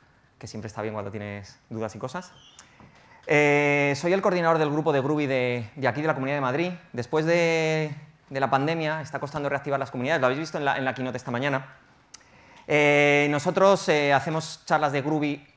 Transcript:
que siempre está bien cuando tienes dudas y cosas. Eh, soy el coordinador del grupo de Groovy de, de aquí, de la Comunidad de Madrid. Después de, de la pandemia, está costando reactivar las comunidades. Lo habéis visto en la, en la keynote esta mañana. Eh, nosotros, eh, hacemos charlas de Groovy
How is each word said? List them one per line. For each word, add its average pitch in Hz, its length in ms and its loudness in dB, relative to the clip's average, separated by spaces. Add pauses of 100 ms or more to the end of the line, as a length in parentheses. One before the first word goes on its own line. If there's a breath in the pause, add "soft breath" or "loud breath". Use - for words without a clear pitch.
(380 soft breath)
que 113 80 -18
siempre 110 220 -12
está 107 140 -8
bien 107 120 -6
cuando 101 160 -8
tienes 101 480 -12 (100)
dudas 110 260 -8
y 107 40 -14
cosas. 151 340 -10 (960 loud breath)
Eh, 143 680 4
soy 175 180 0
el 196 80 0
coordinador 170 340 2
del 151 140 2
grupo 151 220 0
de 139 100 2
Groovy 147 240 0
de, 123 480 -2
de 127 140 -2
aquí, 139 120 -2
de 156 60 -2
la 156 80 2
Comunidad 135 240 -4
de - 20 -2
Madrid. 147 320 -2 (220)
Después 156 320 -2
de, 160 680 0 (360)
de 135 100 -6
la 135 80 0
pandemia, 156 540 -2
está 139 160 -8
costando 143 320 -6
reactivar 139 280 -4
las 135 120 -8
comunidades. 135 320 -2
Lo 127 60 4
habéis 135 120 -2
visto 165 160 -8
en 147 80 -4
la, 135 140 0
en 131 80 -4
la 127 80 -2
keynote 127 240 -6
esta 127 120 -10
mañana. 135 360 -2 (1000 loud breath)
Eh, 147 640 4
nosotros, 185 600 4
eh, 147 240 4
hacemos 160 500 -2
charlas 151 280 2
de 143 100 0
Groovy 147 440 -2 (100)